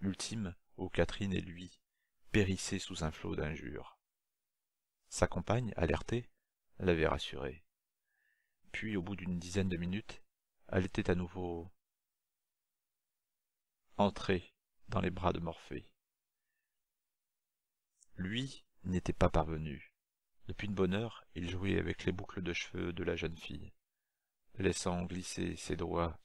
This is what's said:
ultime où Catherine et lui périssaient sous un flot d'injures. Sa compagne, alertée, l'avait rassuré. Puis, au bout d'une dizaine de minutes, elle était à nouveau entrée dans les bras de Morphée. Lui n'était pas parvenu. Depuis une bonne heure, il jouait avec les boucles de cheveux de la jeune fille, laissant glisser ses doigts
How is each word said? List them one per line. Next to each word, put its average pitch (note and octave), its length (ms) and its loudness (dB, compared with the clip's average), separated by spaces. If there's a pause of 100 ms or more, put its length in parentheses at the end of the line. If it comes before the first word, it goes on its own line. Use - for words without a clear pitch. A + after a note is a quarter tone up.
ultime F#2+ 540 -2 (220)
où F#2 120 -2
Catherine F#2+ 440 2
et F2+ 80 0
lui F2 380 -10 (520)
périssaient F#2+ 480 4
sous - 240 -6
un D#2 80 0
flot F2+ 240 -4
d'injures. - 600 -4 (1120)
Sa - 180 0
compagne, G#2+ 520 0
alertée, E2+ 520 0 (500)
l'avait E2 280 4
rassuré. C#2 560 -2 (1080)
Puis, G#2+ 260 -2
au F2+ 40 2
bout F#2+ 140 -2
d'une F2+ 240 -2
dizaine F#2 300 0
de F2+ 80 0
minutes, F2+ 440 -4 (460)
elle F#2 180 4
était G2+ 240 0
à F2+ 60 6
nouveau F2 560 -4 (2250)
entrée G2 560 2 (360)
dans G#2+ 100 2
les F#2 120 4
bras F2 200 2
de F2 80 0
Morphée. E2 480 -8 (2250)
Lui A2+ 480 -4 (180)
n'était F#2 300 0
pas F2 160 6
parvenu. D#2 640 0 (540)
Depuis G2+ 200 -4
une G2+ 80 -2
bonne F#2+ 180 4
heure, A2 300 -2 (120)
il F2 140 -4
jouait F#2 300 2
avec E2+ 260 0
les F#2 60 2
boucles F#2 300 -4
de F2 120 0
cheveux F2+ 380 -2
de F2 120 -4
la E2+ 120 0
jeune E2 220 -2
fille, - 340 -10 (840)
laissant F2+ 480 2
glisser F2 500 -4
ses - 200 -4
doigts E2+ 500 0